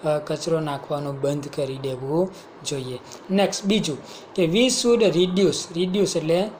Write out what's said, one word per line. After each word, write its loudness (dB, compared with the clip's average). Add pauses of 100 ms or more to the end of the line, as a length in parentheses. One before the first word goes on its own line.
અ, 2
કચરો -2
નાખવાનું -4
બંધ -2
કરી -4
દેવું -2 (340)
જોઈએ. -6 (320)
Next, 2
બીજું 2 (360)
કે 2
we 4
should 4
reduce, 2
reduce 2
એટલે 0